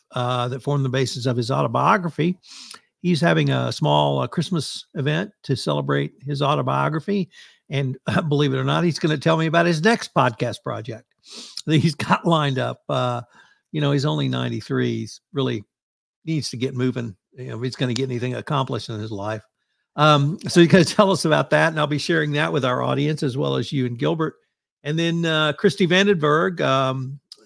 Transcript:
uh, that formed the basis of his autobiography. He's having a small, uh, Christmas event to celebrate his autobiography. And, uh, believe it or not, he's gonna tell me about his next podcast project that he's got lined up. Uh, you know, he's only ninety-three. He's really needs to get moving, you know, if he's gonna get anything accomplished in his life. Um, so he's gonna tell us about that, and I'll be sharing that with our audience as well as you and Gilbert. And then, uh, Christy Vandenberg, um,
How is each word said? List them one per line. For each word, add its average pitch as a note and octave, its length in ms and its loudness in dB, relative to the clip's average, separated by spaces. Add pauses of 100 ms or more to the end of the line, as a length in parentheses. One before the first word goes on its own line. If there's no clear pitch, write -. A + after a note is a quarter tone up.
(100)
uh, B2 380 -2
that B2+ 160 -8
formed C#3 200 0
the C3 60 -2
basis B2+ 360 -2
of B2 100 0
his A#2+ 160 -2
autobiography. D3 840 2 (640)
He's F3 180 2
having D#3 300 4
a B2+ 200 0
small, D3 480 2
uh, B2+ 80 0
Christmas - 580 -4 (100)
event D#3+ 360 -2 (140)
to C#3 100 -2
celebrate C#3+ 680 -2
his C#3+ 220 -6
autobiography. D3 880 0 (400)
And, C3+ 260 -2 (120)
uh, D3 120 0
believe D3 320 2
it C3 60 -2
or C3 60 -2
not, D3 180 2
he's E3+ 160 0
gonna D#3 180 0
tell D#3+ 200 2
me D#3+ 100 0
about E3+ 200 2
his E3+ 140 0
next A3 320 2
podcast B2+ 520 0
project A2 420 -10 (600)
that D3+ 100 2
he's D#3 180 2
got - 320 -2
lined D3 320 2
up. A#2+ 300 -4
Uh, B2 340 -2 (480)
you D#3 100 -4
know, C#3+ 120 2
he's C#3 120 2
only D3+ 240 0
ninety-three. B2 680 -2
He's - 240 -12 (100)
really B2 320 -2 (640)
needs D#3 240 -2
to B2 80 -10
get C3 160 -4
moving, B2 420 -2 (160)
you B2+ 140 -16
know, A#2+ 100 -10
if A#2 60 -10
he's B2 140 -6
gonna B2+ 180 -2
get C3 160 -4
anything B2 240 -4
accomplished C3 560 -4
in G#2+ 100 -8
his A2 100 -8
life. G#2 320 -6 (540)
Um, D3 420 4 (100)
so F3 120 6
he's E3+ 100 10
gonna F3 140 8
tell G3 260 4
us E3+ 140 0
about D3+ 260 2
that, D#3 180 4
and D#3+ 120 -4
I'll D3+ 60 0
be D3 100 -2
sharing D3+ 360 0
that D#3 200 0
with C3 140 0
our B2+ 160 0
audience C#3+ 400 0
as C3 160 -2
well C#3 180 -2
as B2+ 160 -4
you C3 140 0
and A#2+ 120 -6
Gilbert. D#3 360 -2 (480)
And D#3 160 -4
then, E3+ 260 0
uh, D#3 300 0
Christy G3 320 0
Vandenberg, F3 720 2
um, C3+ 580 -2 (280)